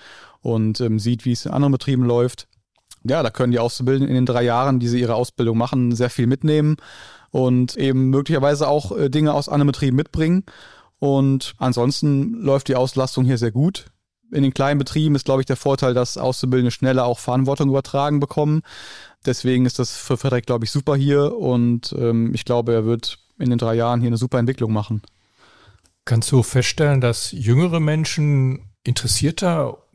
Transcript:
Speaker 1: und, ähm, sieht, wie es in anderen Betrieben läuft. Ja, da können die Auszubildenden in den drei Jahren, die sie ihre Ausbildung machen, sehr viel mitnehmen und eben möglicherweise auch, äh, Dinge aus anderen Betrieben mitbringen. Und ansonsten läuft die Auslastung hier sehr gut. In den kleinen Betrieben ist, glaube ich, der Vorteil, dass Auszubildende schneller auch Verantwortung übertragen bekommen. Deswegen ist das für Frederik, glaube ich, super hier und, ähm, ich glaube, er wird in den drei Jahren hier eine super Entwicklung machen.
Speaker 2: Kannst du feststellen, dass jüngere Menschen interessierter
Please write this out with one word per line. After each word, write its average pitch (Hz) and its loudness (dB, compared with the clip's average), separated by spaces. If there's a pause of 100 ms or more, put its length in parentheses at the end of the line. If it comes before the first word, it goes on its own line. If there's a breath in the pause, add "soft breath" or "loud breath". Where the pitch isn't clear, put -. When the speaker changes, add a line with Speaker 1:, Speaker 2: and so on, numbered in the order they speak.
(400 loud breath)
Speaker 1:
und, 110 -2
ähm, 110 0
sieht, 113 -2
wie 123 0
es - -6
in - -8
anderen 139 2
Betrieben 127 0
läuft. 120 0 (560)
Ja, 139 0
da 117 0
können 123 0
die 120 2
Auszubildenden 127 0
in 127 0
den 127 2
drei 120 0
Jahren, 127 2
die 120 -2
sie 120 0
ihre 117 0
Ausbildung 117 -2
machen, 123 0
sehr 120 0
viel 117 0
mitnehmen 151 2 (520 loud breath)
und 123 0
eben 131 0
möglicherweise 143 2
auch, 143 -2
äh, 147 0
Dinge 151 2
aus 143 -2
anderen 143 2
Betrieben 135 0
mitbringen. 165 0 (540 loud breath)
Und 135 0
ansonsten 139 0
läuft 139 0
die 131 0
Auslastung 131 0
hier 127 2
sehr 117 0
gut. 139 -2 (440)
In 139 0
den 131 2
kleinen 143 2
Betrieben 147 0
ist, 135 -2
glaube 135 2
ich, 127 -4
der 131 0
Vorteil, 135 0
dass 123 -2
Auszubildende 127 0
schneller 127 0
auch 120 0
Verantwortung 135 0
übertragen 139 0
bekommen. 151 0 (640 loud breath)
Deswegen 127 2
ist 120 -2
das - -4
für - -2
Frederik, 127 -2
glaube 117 -2
ich, - -6
super 143 0
hier 143 2
und, 120 0
ähm, 117 0
ich - -6
glaube, 120 0
er 110 2
wird 117 -2 (220)
in 123 0
den 120 2
drei 117 0
Jahren 117 0
hier 120 0
eine 113 -2
super 123 -2
Entwicklung 120 -2
machen. 107 -4 (1040 soft breath)
Speaker 2:
Kannst 113 0
du 127 4
feststellen, 135 0
dass 120 -2
jüngere 165 2
Menschen 147 0 (140)
interessierter 139 -2 (180)